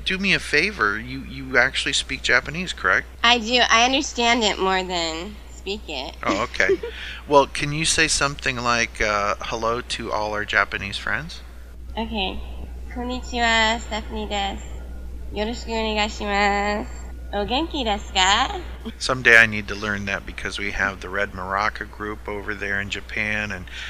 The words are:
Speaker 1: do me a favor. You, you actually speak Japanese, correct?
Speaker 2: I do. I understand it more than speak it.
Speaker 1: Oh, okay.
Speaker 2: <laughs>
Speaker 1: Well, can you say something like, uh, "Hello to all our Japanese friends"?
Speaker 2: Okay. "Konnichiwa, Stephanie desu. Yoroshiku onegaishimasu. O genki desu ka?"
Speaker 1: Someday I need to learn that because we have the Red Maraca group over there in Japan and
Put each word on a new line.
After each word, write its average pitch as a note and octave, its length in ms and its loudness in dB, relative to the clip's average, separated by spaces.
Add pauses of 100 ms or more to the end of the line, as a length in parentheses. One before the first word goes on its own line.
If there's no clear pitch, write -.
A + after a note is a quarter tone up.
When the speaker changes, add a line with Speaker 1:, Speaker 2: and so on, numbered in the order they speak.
Speaker 1:
do F#3 140 0
me F#3+ 160 4
a D3 40 6
favor. D3 640 2
You, B2+ 200 -8
you C3 360 -4
actually C3 380 2
speak - 280 -2
Japanese, C#3+ 520 0
correct? - 320 2 (160)
Speaker 2:
I A#3+ 160 6
do. A#3 220 2 (100)
I A3+ 160 6
understand A#3+ 580 2
it G3 140 2
more F#3+ 240 2
than F3 540 -4 (180)
speak G3+ 340 -8
it. D3 340 -8
Speaker 1:
Oh, G#2 200 0
okay. A#2+ 400 0
Speaker 2:
<laughs> A#4 60 -8 (380)
Speaker 1:
Well, C#3+ 200 8
can D3 260 -4
you D#3 140 -2
say D#3+ 200 2
something C#3 500 0
like, A#2+ 440 0
uh, G#2 400 2
"Hello A#2 400 -2
to - 320 -6
all G#2+ 220 -2
our G#2 100 -4
Japanese G2+ 540 0
friends"? B2 420 -4 (560)
Speaker 2:
Okay. G#3+ 420 -4 (540)
"Konnichiwa, A#3 880 0
Stephanie G#3+ 460 -6
desu. G3 340 -2 (720)
Yoroshiku A3+ 400 -4
onegaishimasu. G#3 1120 0 (460)
O G3+ 140 0
genki C#4 400 -2
desu G#3 260 -2
ka?" G#3 480 4 (380)
Speaker 1:
Someday A#2+ 400 8
I A2+ 80 12
need G#2+ 220 -2
to G2+ 60 -6
learn G2+ 300 -2
that G2 220 -2
because G2 320 -6
we G2+ 140 -4
have G2 280 0
the F#2 80 -8
Red G2 240 0
Maraca G2 580 -2
group G#2 380 -8
over G#2 260 -6
there G2+ 240 -2
in G2+ 120 -4
Japan G#2+ 600 -4
and F2+ 140 -8 (260)